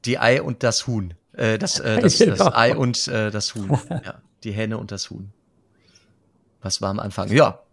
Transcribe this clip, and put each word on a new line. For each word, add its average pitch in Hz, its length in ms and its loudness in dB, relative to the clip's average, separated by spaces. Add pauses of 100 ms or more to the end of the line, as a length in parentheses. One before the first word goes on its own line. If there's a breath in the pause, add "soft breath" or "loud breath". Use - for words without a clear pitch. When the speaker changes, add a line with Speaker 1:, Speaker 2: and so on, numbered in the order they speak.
Speaker 1:
Die 120 160 -2
Ei 127 220 4
und 139 200 -6
das 117 240 0
Huhn. 98 300 -4 (180)
Äh, 110 240 0
das, - 220 -4
äh, 110 220 0
das, 208 160 4
Speaker 2:
<laughs> - 20 0
Genau. 165 160 6
Speaker 1:
das 190 180 2
Ei 117 220 4
und, 123 320 0
äh, 107 240 -2
das 104 240 -6
Huhn. 190 280 -2
Speaker 2:
<laughs> - 60 -20
Speaker 1:
Ja. 139 320 -10 (220)
Die 110 80 -8
Henne 110 260 -4
und 104 140 -10
das 98 180 -10
Huhn. 98 220 -14 (1300 soft breath)
Was - 200 -6
war 98 100 -2
am 104 80 -4
Anfang? 98 320 -6
Ja. 123 300 4 (120)